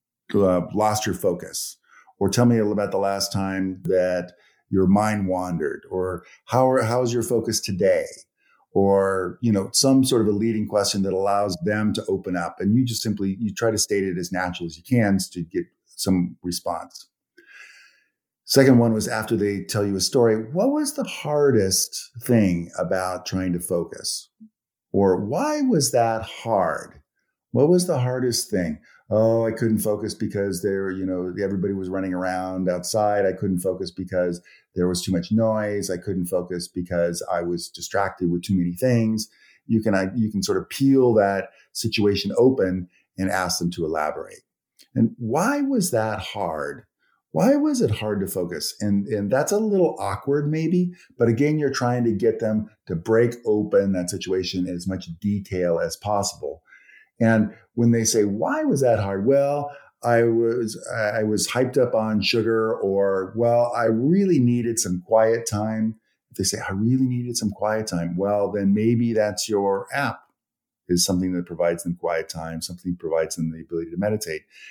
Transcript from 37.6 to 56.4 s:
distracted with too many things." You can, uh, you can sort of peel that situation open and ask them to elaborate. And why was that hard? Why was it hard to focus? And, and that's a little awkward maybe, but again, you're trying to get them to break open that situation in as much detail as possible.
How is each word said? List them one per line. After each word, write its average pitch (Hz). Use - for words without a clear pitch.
distracted 95
with 87
too 98
many 87
things." 110
You 113
can, 107
uh, 95
you 110
can 95
sort 95
of 87
peel 135
that 98
situation 101
open 95
and 95
ask 92
them 85
to 85
elaborate. 76
And 117
why 170
was 269
that 110
hard? 78
Why 233
was 285
it 127
hard 104
to 95
focus? 87
And, 101
and 101
that's 143
a 202
little 202
awkward 139
maybe, 175
but 120
again, 143
you're 143
trying 123
to 113
get 110
them 107
to 92
break 113
open 101
that 90
situation 92
in 90
as 87
much 92
detail 95
as 82
possible. 92